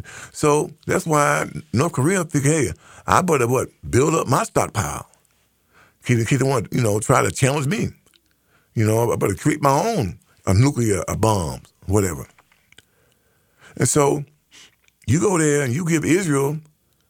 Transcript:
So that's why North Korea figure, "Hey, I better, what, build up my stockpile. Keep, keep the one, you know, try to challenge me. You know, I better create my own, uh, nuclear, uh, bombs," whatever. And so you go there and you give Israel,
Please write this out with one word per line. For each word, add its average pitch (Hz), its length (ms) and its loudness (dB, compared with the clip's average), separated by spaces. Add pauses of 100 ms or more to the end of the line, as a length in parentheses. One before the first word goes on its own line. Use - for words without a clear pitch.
(320)
So 151 380 0 (160)
that's - 200 -2
why 147 420 0 (240)
North 156 200 0
Korea 175 320 0
figure, 147 260 0
"Hey, 139 220 0 (340)
I 117 160 4
better, 151 260 2
what, 120 200 0 (200)
build 139 260 2
up 165 140 -2
my 151 160 2
stockpile. - 640 -4 (960)
Keep, 117 240 0
keep 139 100 2
the 131 80 0
one, 135 240 -2
you 143 100 -2
know, 107 200 0
try 127 220 2
to 110 100 -2
challenge 139 340 0
me. 123 220 -4 (840)
You 110 120 0
know, 110 260 0
I - 40 -2
better - 180 0
create 151 260 -2
my 160 360 0
own, 104 220 -4 (280)
uh, 95 60 2
nuclear, 113 560 2
uh, 82 80 -4
bombs," 90 560 -2 (140)
whatever. 95 420 0 (1500)
And 135 120 0
so 147 360 2 (840)
you 139 140 2
go 185 180 2
there 147 240 2
and 127 100 -2
you 170 140 -4
give 156 180 0
Israel, 147 540 0 (520)